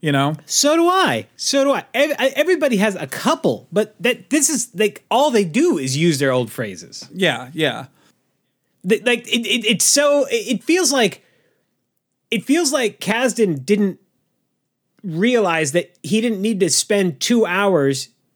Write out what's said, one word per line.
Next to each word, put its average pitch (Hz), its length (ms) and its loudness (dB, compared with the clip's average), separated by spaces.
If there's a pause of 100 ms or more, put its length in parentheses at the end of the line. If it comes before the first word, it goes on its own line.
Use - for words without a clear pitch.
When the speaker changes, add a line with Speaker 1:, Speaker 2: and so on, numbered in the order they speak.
Speaker 1:
you 156 100 -2
know? 139 240 0 (120)
Speaker 2:
So 294 280 2
do 339 120 4
I. 330 480 0
So - 280 0
do 277 100 2
I. 190 200 -4
Ev-, 285 240 0
I, 262 180 2
everybody 294 420 2
has 202 180 2
a 151 100 -10
couple, 262 640 -2
but 208 280 -2
that, - 320 -4
this 294 180 2
is, 294 240 -6
like, 208 380 -2
all 269 180 4
they 214 160 2
do 240 320 2
is 131 180 -4
use 160 220 2
their 135 140 0
old 123 200 0
phrases. 107 640 -12
Speaker 1:
Yeah, 135 400 -2
yeah. 135 320 -2 (1040)
Speaker 2:
Th-, 214 160 0
like, 240 220 -2
it, 233 180 -4
it, 233 220 -2
it's - 180 0
so, 285 400 2
it, 226 300 -2
it - 80 -6
feels 330 280 0
like, 247 320 0 (1080)
it 202 120 -4
feels 294 300 0
like 247 260 -2
Kasdan 214 640 0
didn't 202 360 0 (1040)
realize 175 720 0
that - 280 -2
he 202 180 0
didn't 226 220 -2
need 208 200 -2
to 170 100 2
spend 190 480 0
two 233 260 2
hours 175 640 0 (260)